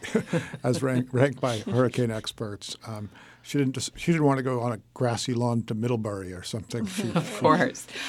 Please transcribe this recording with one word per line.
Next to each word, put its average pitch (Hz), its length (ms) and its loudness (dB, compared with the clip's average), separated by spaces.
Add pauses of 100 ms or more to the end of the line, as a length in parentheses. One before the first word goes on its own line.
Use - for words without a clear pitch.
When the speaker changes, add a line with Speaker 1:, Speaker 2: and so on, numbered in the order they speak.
(300)
Speaker 1:
<laughs> - 340 -4
as 127 180 2
rank-, 127 300 0
ranked 127 300 4
by 120 180 2
hurricane 120 520 2
experts. - 680 -8 (100)
Um, 107 220 -8 (320)
she - 160 -4
didn't 131 160 2
just, - 240 -6
she - 140 2
didn't 151 160 6
want 135 100 6
to 131 60 0
go 127 160 0
on 120 140 0
a 107 60 -6 (140)
grassy 123 400 0
lawn 117 300 2
to 117 100 -6
Middlebury 107 600 -2
or 90 100 -10
something. - 420 -6
She, - 260 -4
Speaker 2:
<laughs> - 40 0
Of 160 120 0
Speaker 1:
she, - 120 -8
Speaker 2:
course. 151 480 4 (220)